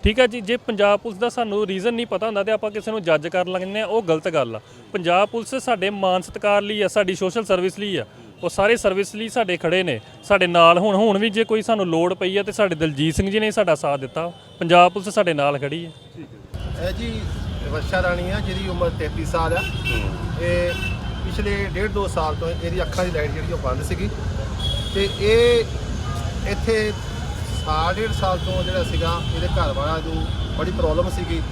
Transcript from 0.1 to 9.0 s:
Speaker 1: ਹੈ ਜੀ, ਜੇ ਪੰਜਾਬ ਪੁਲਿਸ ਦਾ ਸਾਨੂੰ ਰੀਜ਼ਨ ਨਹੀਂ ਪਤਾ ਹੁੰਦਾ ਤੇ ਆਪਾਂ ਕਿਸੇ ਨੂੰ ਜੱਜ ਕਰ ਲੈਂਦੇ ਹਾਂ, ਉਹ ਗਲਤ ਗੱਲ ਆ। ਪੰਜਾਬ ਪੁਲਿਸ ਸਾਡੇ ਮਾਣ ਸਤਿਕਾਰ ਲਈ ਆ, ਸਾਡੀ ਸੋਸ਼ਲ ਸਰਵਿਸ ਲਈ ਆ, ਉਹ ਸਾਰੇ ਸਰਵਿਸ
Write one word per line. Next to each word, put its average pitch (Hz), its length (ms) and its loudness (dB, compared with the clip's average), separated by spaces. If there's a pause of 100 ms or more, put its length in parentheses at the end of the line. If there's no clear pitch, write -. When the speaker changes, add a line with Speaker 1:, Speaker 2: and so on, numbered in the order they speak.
Speaker 1:
ਹੈ 254 60 8
ਜੀ, 240 140 -2
ਜੇ 214 160 -2
ਪੰਜਾਬ 202 440 2
ਪੁਲਿਸ 214 180 -10
ਦਾ 233 100 0
ਸਾਨੂੰ 214 380 -2
ਰੀਜ਼ਨ 196 280 -2
ਨਹੀਂ 233 120 -4
ਪਤਾ 214 200 -4
ਹੁੰਦਾ 208 160 -2
ਤੇ 208 100 0
ਆਪਾਂ 214 180 -2
ਕਿਸੇ 208 200 -8
ਨੂੰ 220 120 -4
ਜੱਜ 156 260 2
ਕਰ 180 180 0
ਲੈਂਦੇ 185 340 -4
ਹਾਂ, 214 60 -2
ਉਹ 214 160 0
ਗਲਤ 160 260 0
ਗੱਲ 131 280 0
ਆ। 107 40 -8 (320)
ਪੰਜਾਬ 180 360 2
ਪੁਲਿਸ 233 260 -6
ਸਾਡੇ 220 360 -2
ਮਾਣ 190 300 0
ਸਤਿਕਾਰ 208 420 0
ਲਈ 208 200 -2
ਆ, 190 60 2
ਸਾਡੀ 190 260 2
ਸੋਸ਼ਲ 196 300 -2
ਸਰਵਿਸ 185 340 0
ਲਈ 196 180 -4
ਆ, 113 100 -4 (360)
ਉਹ 175 60 -2
ਸਾਰੇ 202 280 4
ਸਰਵਿਸ 196 380 0